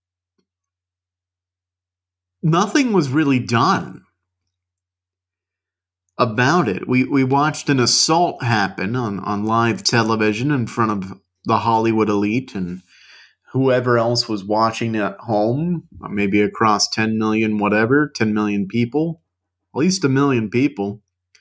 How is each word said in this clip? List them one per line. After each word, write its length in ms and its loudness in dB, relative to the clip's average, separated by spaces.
nothing 500 2
was 160 2
really 320 2
done 640 0
about 520 0
it. 180 -4
We, 180 0
we 200 0
watched 460 -2
an 100 2
assault 640 0
happen 500 -2
on, 260 -4
on 260 -4
live 360 0
television 680 0
in 160 0
front 240 -2
of 260 -8
the 140 0
Hollywood 520 2
elite 440 -2
and 280 -8
whoever 460 2
else 300 0
was 160 -4
watching 500 0
at 240 -2
home, 680 -2
maybe 440 0
across 460 2
ten 300 -2
million 400 0
whatever, 560 2
ten 200 0
million 340 -2
people, 540 -2
at 40 -4
least 260 0
a 40 2
million 420 2
people, 500 -2